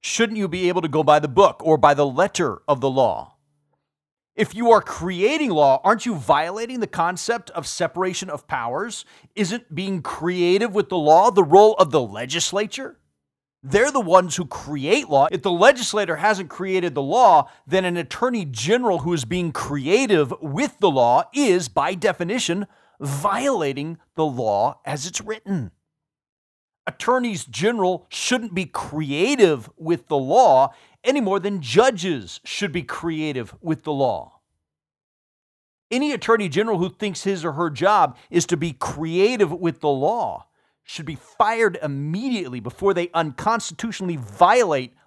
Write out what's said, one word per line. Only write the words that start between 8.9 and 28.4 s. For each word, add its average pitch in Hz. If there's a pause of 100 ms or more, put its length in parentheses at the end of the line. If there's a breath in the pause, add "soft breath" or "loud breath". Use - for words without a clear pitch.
Isn't 208
being 190
creative 180
with 202
the 185
law 160
the 185
role 202
of 175
the 151
legislature? 160 (600)
They're 208
the 277
ones 180
who 175
create 151
law. 139
If 185
the 196
legislator 208
hasn't 190
created 180
the 143
law, 156 (160 loud breath)
then 185
an 175
attorney 226
general 170
who 156
is 147
being 175
creative 151
with 160
the 202
law 131 (100)
is, 185
by 160
definition, 185 (320 soft breath)
violating 160 (160)
the 160
law 120
as 143
it's 185
written. 196 (1120)
Attorneys 233
general 180
shouldn't 233